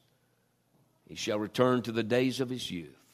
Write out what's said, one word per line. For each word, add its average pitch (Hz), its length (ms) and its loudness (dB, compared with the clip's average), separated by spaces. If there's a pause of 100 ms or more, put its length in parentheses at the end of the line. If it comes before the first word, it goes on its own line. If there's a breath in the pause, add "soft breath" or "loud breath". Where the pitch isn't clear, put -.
(1080)
He 80 80 -16
shall 107 240 -2
return 123 420 2
to 117 80 -6
the 113 140 0
days 123 340 2
of 131 100 -2
his 123 220 -8
youth." 82 260 -10 (180)